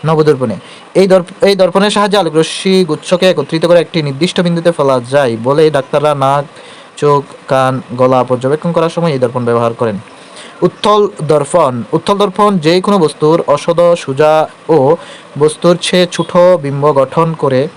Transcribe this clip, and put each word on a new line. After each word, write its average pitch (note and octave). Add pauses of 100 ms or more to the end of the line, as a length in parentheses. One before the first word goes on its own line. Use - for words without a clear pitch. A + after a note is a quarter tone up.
নভোদর্পণে, D3 (380)
এই F#3+
দর্প-, F3+
এই G3
দর্পণের F#3+
সাহায্যে G3+
আলোকরশ্মি F3
গুচ্ছকে F3
একত্রিত D#3+
করে E3+
একটি D#3+
নির্দিষ্ট C#3+
বিন্দুতে E3+
ফেলা C3+ (100)
যায় C3
বলে D3+
ডাক্তাররা D3
নাক, C#3 (520)
চোখ, C#3+ (260)
কান, C3 (120)
গলা B2+
পর্যবেক্ষণ C3
করার E3
সময় E3+
এই C3+
দর্পণ B2
ব্যবহার A#2
করেন। A2 (680)
উত্তল G#3 (200)
দর্পণ, C#3+ (100)
উত্তল F3+
দর্পণ G3+
যে E3
কোনো G3+
বস্তুর D#3
অসদ, E3 (140)
সুজা D3+ (220)
ও C3+ (420)
বস্তুর D#3
চেয়ে F3+
ছোট - (260)
বিম্ব C#3
গঠন D#3
করে C#3